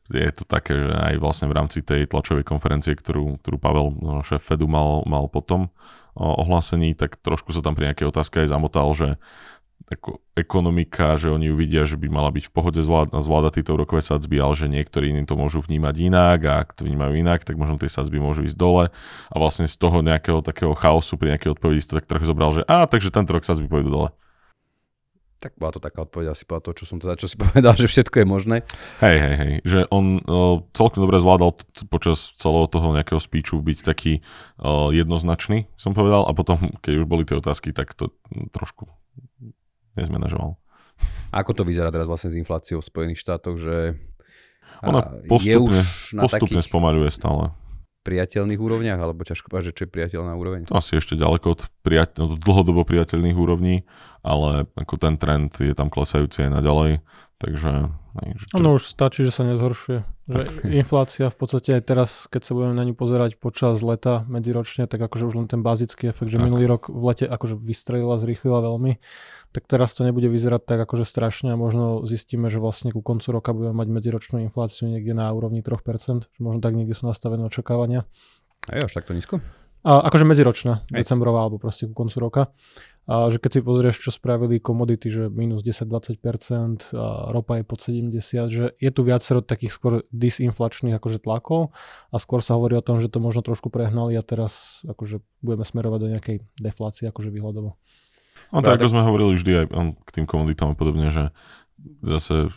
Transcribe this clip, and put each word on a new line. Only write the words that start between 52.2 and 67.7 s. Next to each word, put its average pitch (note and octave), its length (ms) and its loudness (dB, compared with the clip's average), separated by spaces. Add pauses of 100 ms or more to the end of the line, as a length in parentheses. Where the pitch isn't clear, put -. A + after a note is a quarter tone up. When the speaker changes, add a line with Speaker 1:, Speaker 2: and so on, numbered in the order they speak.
Speaker 1:
od - 80 -2
dlhodobo F2 480 4
priateľných E2+ 480 2
úrovní, F2 480 2 (400)
ale D2 560 0
ako D#2+ 240 -8
ten D#2 160 2
trend D2 400 0
je C#2 160 0
tam D2 160 -2
klesajúci C#2+ 560 0
aj C#2+ 160 0
naďalej, D2+ 400 2 (400)
takže, D2 480 -2 (320)
hej, - 60 -10 (100)
že - 100 -18
čo - 140 -8
Speaker 3:
Ono D3 160 6
už - 80 -8
stačí, C3+ 400 0
že B2 80 0
sa - 160 -2
nezhoršuje. B2 480 -2 (300)
Že B2+ 160 -2
Speaker 1:
Tak. - 240 -8
Speaker 3:
inflácia C3+ 640 0
v - 80 -12
podstate C3 320 -2
aj A#2+ 160 2
teraz, B2 220 2 (180)
keď B2 160 -4
sa - 80 -6
budeme B2 240 -2
na B2 80 0
ňu B2 80 -2
pozerať A#2+ 480 0
počas A#2 400 0
leta A#2 480 0
medziročne, A#2+ 560 -4
tak A2+ 160 -4
akože A#2 240 -4
už A#2 160 -2
len A2+ 80 -4
ten A#2 160 -2
bazický A#2 480 -2
efekt, A#2 160 -6
že A2 100 -2
Speaker 1:
Tak. A#2+ 60 4
Speaker 3:
minulý A#2+ 240 4
rok A#2+ 240 0
v A#2+ 100 -8
lete B2 220 0
akože A#2+ 320 -4
vystrelila, A#2+ 640 -4